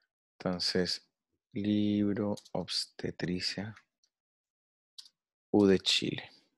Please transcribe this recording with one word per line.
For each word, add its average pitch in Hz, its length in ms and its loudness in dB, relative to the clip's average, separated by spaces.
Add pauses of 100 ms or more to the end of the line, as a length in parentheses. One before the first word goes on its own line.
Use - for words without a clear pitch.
(400)
Entonces, 90 680 -2 (420)
libro 104 840 0 (180)
obstetricia 90 1200 -6 (1800)
U 104 140 6
de 95 140 6
Chile. - 500 -2 (280)